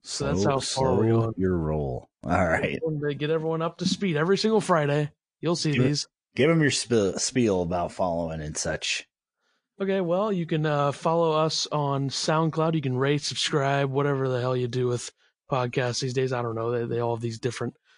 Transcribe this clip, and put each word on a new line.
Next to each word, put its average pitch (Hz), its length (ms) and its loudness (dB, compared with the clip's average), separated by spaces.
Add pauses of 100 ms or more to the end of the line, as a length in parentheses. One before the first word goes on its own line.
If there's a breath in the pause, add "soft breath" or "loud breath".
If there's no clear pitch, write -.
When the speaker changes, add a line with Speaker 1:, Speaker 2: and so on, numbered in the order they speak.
Speaker 1:
So - 240 -6
that's 175 160 0
Speaker 2:
Slow, 151 100 4
Speaker 1:
how 135 80 2
far 131 360 0
we're 110 140 4
Speaker 2:
slow 113 120 6
Speaker 1:
going. 113 140 -2
Speaker 2:
your 92 220 2
roll. 76 500 -2 (140)
All 92 240 0
right. - 360 -2
Speaker 1:
We're 160 100 -2
going 147 180 -4
to 139 40 -4
get 143 160 -4
everyone 160 300 -2
up 165 180 -4
to 180 100 -2
speed 185 280 0
every 180 220 2
single 220 240 4
Friday. 147 480 2 (300)
You'll 165 160 0
see 156 160 0
Speaker 2:
Give 135 120 4
it 131 40 4
Speaker 1:
these. 147 200 -2 (280)
Speaker 2:
give 139 140 4
'em 165 120 4
your 135 100 4
sp-, 110 460 0
spiel 107 440 2
about 87 300 -2
following 85 480 -2
and 76 160 -8
such. - 500 -6 (760)
Speaker 1:
Okay, 196 200 0
well, 185 320 0
you 170 140 -2
can, 156 180 0
uh, 143 280 2
follow 165 400 2
us 156 400 0
on 139 360 0
SoundCloud. 160 680 0
You 160 60 0
can 131 160 -2
rate, 139 260 2
subscribe, 139 680 0
whatever 135 380 0
the 127 120 0
hell 127 160 0
you 123 120 -2
do 123 180 0
with 123 240 -2 (400)
podcasts 123 500 0
these 127 140 -4
days. 131 180 0
I 123 80 -2
don't 117 140 -4
know. 117 160 -2
They, 120 140 -2 (100)
they 117 60 -2
all 117 160 0
have 113 60 -8
these 113 180 -6
different 117 360 -6 (220 soft breath)